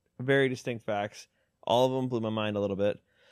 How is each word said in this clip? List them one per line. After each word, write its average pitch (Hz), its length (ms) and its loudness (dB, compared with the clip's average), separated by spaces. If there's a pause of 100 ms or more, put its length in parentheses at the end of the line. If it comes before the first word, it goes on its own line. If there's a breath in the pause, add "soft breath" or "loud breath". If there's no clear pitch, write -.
(200)
very 135 280 2
distinct 123 380 -8
facts. 104 420 -4 (360)
All 123 220 4
of 131 60 2
them 131 160 -2
blew 123 140 -2
my 110 80 -2
mind 107 260 -2
a 101 60 0
little 98 160 0
bit. 101 200 0 (340 soft breath)